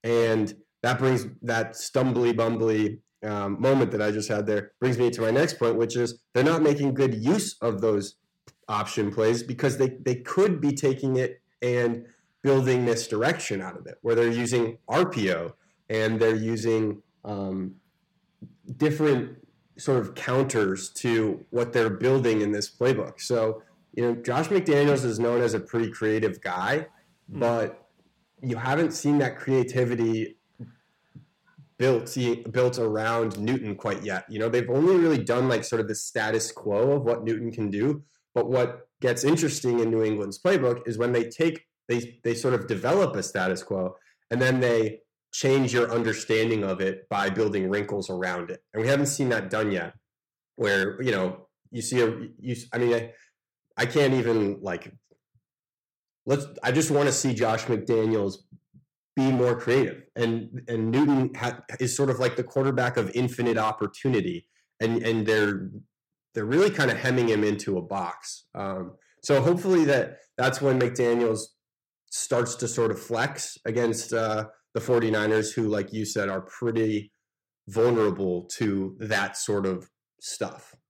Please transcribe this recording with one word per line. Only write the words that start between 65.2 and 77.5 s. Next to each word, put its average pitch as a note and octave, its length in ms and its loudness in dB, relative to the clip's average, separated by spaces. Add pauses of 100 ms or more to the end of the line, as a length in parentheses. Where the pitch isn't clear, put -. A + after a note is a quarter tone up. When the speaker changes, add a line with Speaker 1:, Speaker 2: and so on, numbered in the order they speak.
Speaker 1:
they're, G2+ 440 0 (640)
they're G#2+ 100 -4
really E3 260 4
kinda C3+ 240 0
hemming B2 340 0
him G#2+ 160 4
into G#2 320 -2
a F2 60 -4
box. F2+ 600 -10 (100)
Um, F#2+ 420 -8 (260)
so C#3 200 4
hopefully F3+ 440 4
that, C3+ 320 0 (200)
that's C3+ 240 0
when C3 180 4
McDaniels A#2 600 2 (720)
starts A#2+ 460 -2
to A#2+ 120 -6
sort A2+ 220 0
of G2+ 80 -4
flex B2 680 -6
against, A2+ 480 -2
uh, A2 320 0 (280)
the A2+ 80 -2
forty-niners, A2 720 2
who, A#2 120 0
like G#2 280 -2
you A2 100 -4
said, G2+ 240 -4
are F#2+ 140 -4
pretty A2 680 -2 (580)